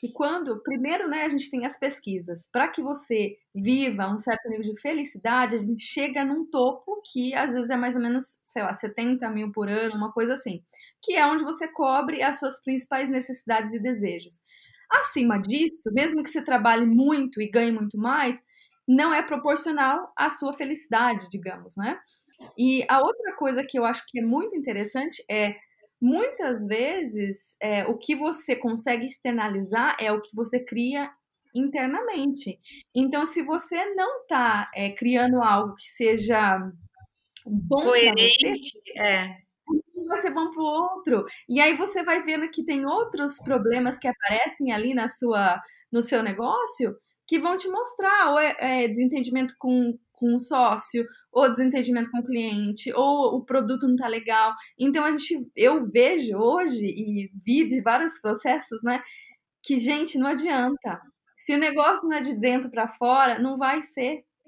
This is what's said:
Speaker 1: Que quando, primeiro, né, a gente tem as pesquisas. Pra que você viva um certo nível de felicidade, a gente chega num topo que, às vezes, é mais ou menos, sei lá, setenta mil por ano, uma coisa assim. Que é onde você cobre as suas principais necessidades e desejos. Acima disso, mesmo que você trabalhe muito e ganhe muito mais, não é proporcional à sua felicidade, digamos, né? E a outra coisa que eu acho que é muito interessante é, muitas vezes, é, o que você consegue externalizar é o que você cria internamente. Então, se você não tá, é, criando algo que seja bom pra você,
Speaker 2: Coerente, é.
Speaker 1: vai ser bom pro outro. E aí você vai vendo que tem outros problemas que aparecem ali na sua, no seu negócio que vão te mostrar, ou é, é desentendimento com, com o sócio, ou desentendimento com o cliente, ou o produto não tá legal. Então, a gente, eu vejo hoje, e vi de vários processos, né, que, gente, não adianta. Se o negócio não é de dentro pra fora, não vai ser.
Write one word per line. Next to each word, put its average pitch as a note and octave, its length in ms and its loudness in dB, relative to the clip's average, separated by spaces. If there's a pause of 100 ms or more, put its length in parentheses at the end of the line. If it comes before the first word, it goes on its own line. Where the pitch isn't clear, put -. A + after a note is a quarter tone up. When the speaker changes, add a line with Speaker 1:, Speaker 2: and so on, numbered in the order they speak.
Speaker 1:
Que A#3+ 120 -8
quando, D4 500 -4
primeiro, D4 460 -2
né, D4+ 160 -2
a D#4 40 0
gente C#4+ 220 -4
tem B3 160 -6
as C#4 120 -8
pesquisas. F#3 720 -6
Pra C#4 180 0
que D#4+ 120 -8
você A#3 560 -2 (180)
viva G#3+ 520 0
um G3+ 100 -2
certo A3 320 -4
nível G#3+ 240 -6
de G#3+ 80 -12
felicidade, B3+ 760 -2
a - 20 -4
gente A3 240 -4
chega C#4 420 -4
num D#4 240 -2
topo C#4 540 -2 (100)
que, B3+ 220 -4
às C4 180 -2
vezes, A#3+ 180 -4
é C4 60 0
mais B3 200 -2
ou B3 60 0
menos, B3 400 -2
sei - 200 -6
lá, F#3 100 -2
setenta A#3 560 -4
mil G#3+ 220 -4
por G#3 180 -4
ano, G#3+ 280 -2
uma G#3+ 160 -4
coisa A#3 220 0
assim. G3+ 280 -8 (400)
Que F#4+ 140 -2
é D4+ 100 6
onde D4+ 160 2
você D#4+ 240 -4
cobre C#4 560 0
as C#4 160 0
suas C4+ 240 -6
principais C4 480 -2
necessidades A#3 640 -2
e A3 80 -6
desejos. G3+ 600 -4 (480)
Acima C4 520 2
disso, C#4 500 -2
mesmo D4+ 300 2
que - 80 -8
você D#4+ 120 -4
trabalhe A#3 440 4
muito C4 560 4
e G#3 80 -4
ganhe A#3 220 2
muito G#3+ 260 -4
mais, B3+ 420 0 (460)
não D4 260 6
é D4+ 100 4
proporcional D4+ 920 0
à D#4 140 0
sua C#4+ 220 -6
felicidade, A#3+ 760 -2
digamos, F#3 460 -12
né? A#3+ 220 -6 (580)
E B3+ 320 4
a C4+ 120 6
outra G#4 360 0
coisa C4+ 280 0
que C4 140 -4
eu A#3 60 2
acho B3 240 -2
que B3+ 100 -8
é A#3 40 -2
muito E4+ 340 0
interessante C4 760 -6
é, G#3 240 0 (460)
muitas D4 640 0
vezes, A3 960 -4
é, G#3 240 0
o A3+ 120 -2
que D4+ 180 -2
você D4+ 400 -2
consegue A#3 500 -2
externalizar A3 960 -2
é G#3+ 100 0
o G#3+ 100 0
que - 140 -18
você A3+ 240 -2
cria B3 520 -4 (440)
internamente. C#4 1040 -2 (360)
Então, C4+ 320 2
se D#4+ 160 -2
você E4+ 420 -4 (100)
não G#4 320 -2
tá, A3+ 480 0
é, G3+ 160 -2
criando B3 520 2
algo G#3 320 4
que - 140 -16
seja G#3+ 720 2 (840)
bom G#3 360 0
pra D#4 100 4
você, A#3+ 220 6
Speaker 2:
Coerente, A#3+ 600 2 (240)
é. F#3+ 400 0 (720)
Speaker 1:
vai F4 100 -2
ser F4+ 120 -2
bom E4 200 -2
pro D#4+ 120 -6
outro. D#4 640 0 (220)
E A#3+ 120 2
aí D#4 160 6
você F#4 260 -4
vai E4+ 200 0
vendo D#4 280 -2
que D#4+ 140 -6
tem C#4 220 -2
outros D#4 520 -2
problemas B3 600 0
que C4+ 100 -2
aparecem A#3+ 640 -2
ali A3 220 0
na A#3+ 140 0
sua, G3+ 520 2 (320)
no A#3 80 4
seu A#3 220 2
negócio A#3+ 760 -2 (340)
que D#4+ 80 4
vão F4 180 0
te F#4+ 120 -6
mostrar, F#4+ 640 2
ou D4 80 4
é, D4+ 180 2
é B3+ 300 0
desentendimento B3+ 680 0
com, B3 400 2 (140)
com A#3+ 240 0
o B3 60 2
sócio, A#3+ 640 0 (260)
ou C4 160 6
desentendimento A#3+ 640 2
com B3 80 -2
o A#3 60 -2
cliente, A3 680 -2
ou C#4 440 2
o A#3+ 80 -4
produto B3+ 420 0
não B3 80 6
tá B3 140 0
legal. A3 440 2 (240)
Então, C#4 280 2
a D#4 80 2
gente, D4 420 -4
eu C4 340 6
vejo A#3+ 480 4
hoje, B3 480 2
e G#3 460 -4 (160)
vi C#4 220 4
de B3+ 140 0
vários C4 380 0
processos, A#3 600 -2
né, B3 180 0 (640)
que, C#4 160 0
gente, D4 400 0
não B3+ 80 2
adianta. C4+ 720 -2 (380)
Se - 160 -2
o C#4+ 40 2
negócio D4+ 500 2
não D#4 80 0
é D4 40 -2
de C4 160 -4
dentro B3+ 320 2
pra A#3 200 -2
fora, B3 500 2
não C4 180 -2
vai C4+ 280 0
ser. C4+ 400 -6 (240)